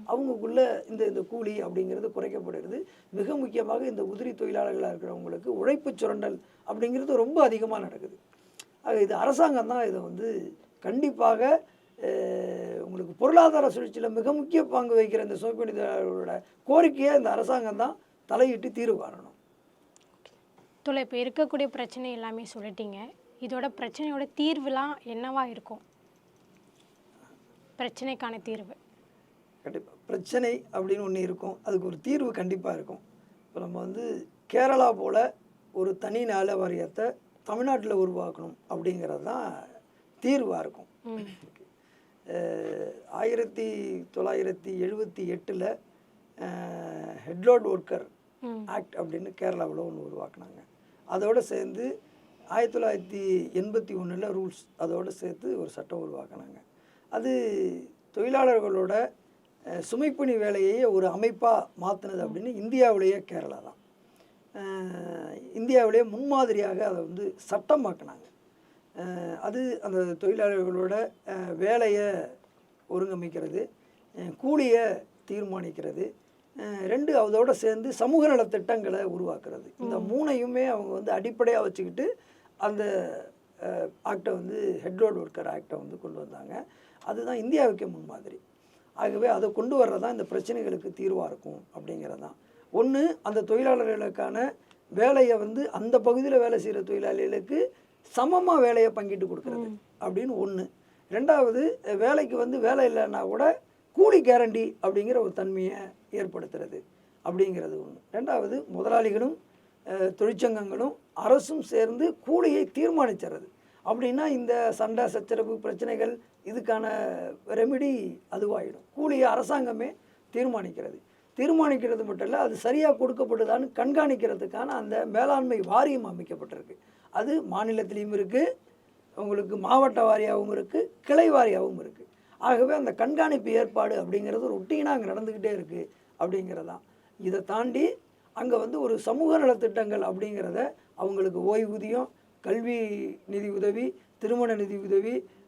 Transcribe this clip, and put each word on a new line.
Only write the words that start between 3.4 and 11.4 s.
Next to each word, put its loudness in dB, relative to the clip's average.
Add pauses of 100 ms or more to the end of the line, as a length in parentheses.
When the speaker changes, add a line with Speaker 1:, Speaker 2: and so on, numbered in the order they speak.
Speaker 1:
இந்த -4
உதிரி -6
தொழிலாளர்களா -2
இருக்கிறவங்களுக்கு -10
உழைப்பு 0
சுரண்டல் -4 (300)
அப்படிங்கிறது -2
ரொம்ப 4
அதிகமா 2
நடக்குது. -12 (680)
ஆக 2
இது 2
அரசாங்கம் 4
தான் 0
இதை -4
வந்து -8 (520)
கண்டிப்பாக, 2 (580)